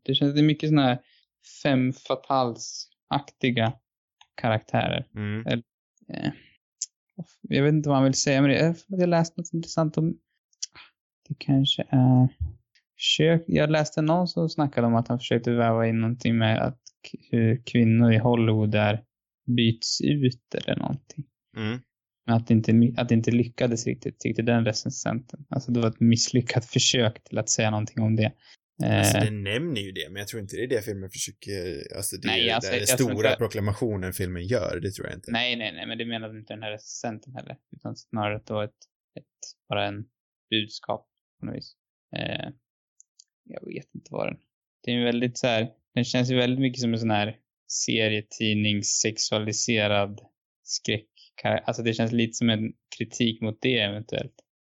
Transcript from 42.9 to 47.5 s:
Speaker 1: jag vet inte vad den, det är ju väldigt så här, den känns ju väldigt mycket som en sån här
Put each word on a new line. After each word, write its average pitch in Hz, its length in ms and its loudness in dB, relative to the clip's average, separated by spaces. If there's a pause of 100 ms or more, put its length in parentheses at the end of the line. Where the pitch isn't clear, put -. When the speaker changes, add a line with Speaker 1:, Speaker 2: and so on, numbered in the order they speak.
Speaker 1:
jag - 220 -16
vet - 280 -14
inte - 160 -18
vad 50 180 -6
den, - 80 -8 (480)
det 120 60 -6
är 120 40 -2
ju 120 100 0
väldigt 120 340 0
så - 80 0
här, 117 220 2 (260)
den 120 100 0
känns 127 260 0
ju 127 60 2
väldigt 127 240 2
mycket 127 200 0
som 117 120 0
en 113 80 0
sån 113 100 0
här 104 260 0 (320)